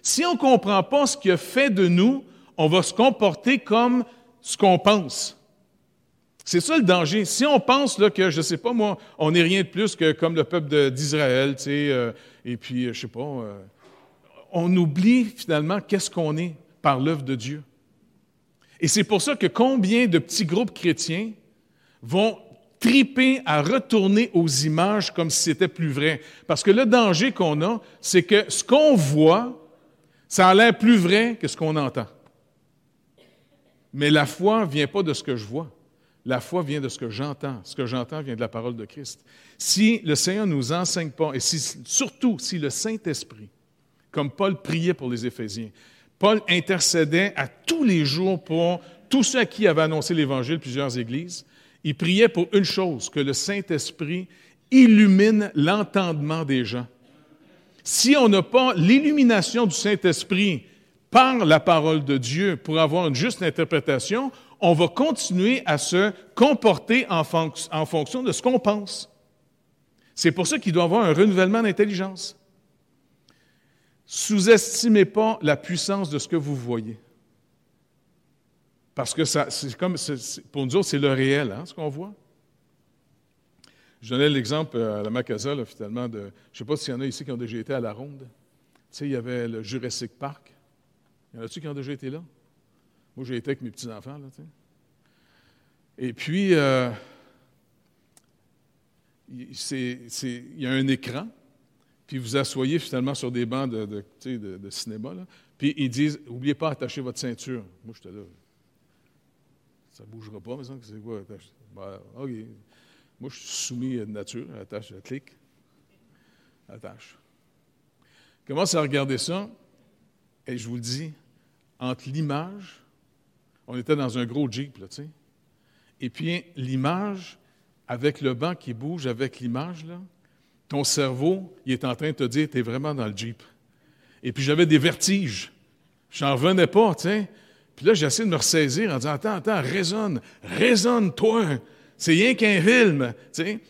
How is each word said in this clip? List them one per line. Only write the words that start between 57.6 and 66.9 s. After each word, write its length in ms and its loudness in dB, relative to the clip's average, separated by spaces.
Si 360 4
on 100 8
n'a 140 6
pas 320 2
l'illumination 880 4
du 100 0
Saint-Esprit 880 0
par 360 4
la 120 8
parole 460 2
de 140 0
Dieu 400 -2
pour 200 -4
avoir 300 2
une 60 -2
juste 280 -4
interprétation, 880 -2
on 140 4
va 140 4
continuer 760 0
à 140 0
se 340 0
comporter 760 4